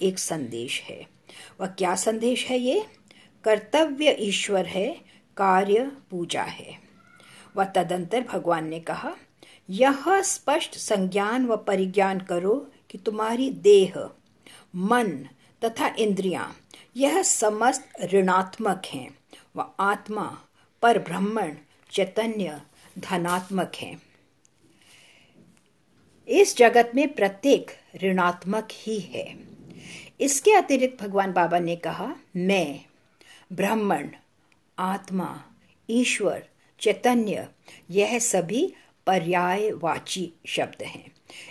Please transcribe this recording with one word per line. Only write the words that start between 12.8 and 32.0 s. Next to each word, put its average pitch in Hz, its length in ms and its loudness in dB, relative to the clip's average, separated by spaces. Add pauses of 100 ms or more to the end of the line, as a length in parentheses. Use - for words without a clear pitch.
कि - 80 -16
तुम्हारी 226 540 -2
देह, 190 420 8 (840)
मन 214 320 2 (540)
तथा 233 280 -2
इंद्रियां, 185 560 -2 (500)
यह 302 280 2
समस्त 220 800 0
ऋणात्मक 185 840 0
हैं 127 240 -14 (460)
व 165 100 -6 (160)
आत्मा, 202 440 -4 (580)
परब्रह्मण, 196 720 0 (360)
चैतन्य 190 680 -2 (380)
धनात्मक 180 760 -2
हैं। 82 260 -14 (2250)
इस 381 300 4
जगत 233 380 6
में 294 180 2
प्रत्येक 202 580 2 (320)
ऋणात्मक 185 720 0
ही 220 280 -6
है। - 240 -10 (960)
इसके 285 320 4
अतिरिक्त 262 480 2
भगवान 196 320 -2
बाबा 175 260 2
ने 170 180 -2
कहा, 170 360 -8 (240)